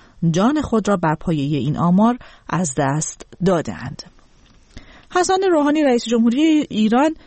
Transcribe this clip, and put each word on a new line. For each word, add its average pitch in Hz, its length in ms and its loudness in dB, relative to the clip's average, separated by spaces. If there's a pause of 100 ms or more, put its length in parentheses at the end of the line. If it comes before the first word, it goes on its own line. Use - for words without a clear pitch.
(300)
جان 226 300 0
خود 220 280 -2
را 202 80 2
بر 165 180 -2
پایهٔ 151 440 -2
این 135 180 -2
آمار 208 420 2 (300)
از 175 300 -4
دست 147 480 -4 (200)
دادند. 143 560 -4 (1120)
حسن 370 280 0 (100)
روحانی 302 300 2
رئیس 247 220 2
جمهوری 240 680 2
ایران 240 440 2 (120)